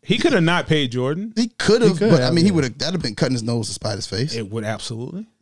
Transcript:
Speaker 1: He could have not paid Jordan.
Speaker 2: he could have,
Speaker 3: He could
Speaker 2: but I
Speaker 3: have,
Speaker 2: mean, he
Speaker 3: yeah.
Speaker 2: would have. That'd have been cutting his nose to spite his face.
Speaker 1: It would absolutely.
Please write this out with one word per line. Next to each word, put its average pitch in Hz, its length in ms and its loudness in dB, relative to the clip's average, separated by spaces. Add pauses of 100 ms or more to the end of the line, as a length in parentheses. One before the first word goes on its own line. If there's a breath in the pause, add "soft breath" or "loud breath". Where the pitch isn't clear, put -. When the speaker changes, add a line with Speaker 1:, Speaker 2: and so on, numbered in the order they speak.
Speaker 1:
He 214 160 0
could 277 140 2
have 196 120 4
not 165 240 2
paid 143 260 0
Jordan. 156 420 -4
Speaker 2:
he 233 140 0
could 226 320 2
have, 214 100 6
Speaker 3:
He 180 60 -4
could 208 140 4
Speaker 2:
but 247 100 6
I 127 40 2
Speaker 3:
have, 127 80 2
Speaker 2:
mean, 170 120 4
he 208 40 6
Speaker 3:
yeah. 190 60 2
Speaker 2:
would 156 80 4
have. 123 140 -4
That'd 151 160 -4
have 175 80 -2
been 110 140 -6
cutting 131 180 0
his 117 100 -2
nose 117 240 -2
to - 60 -8
spite 104 240 -6
his 95 100 -8
face. 135 260 -4
Speaker 1:
It 113 160 -6
would 110 140 -6
absolutely. 120 640 -8 (140)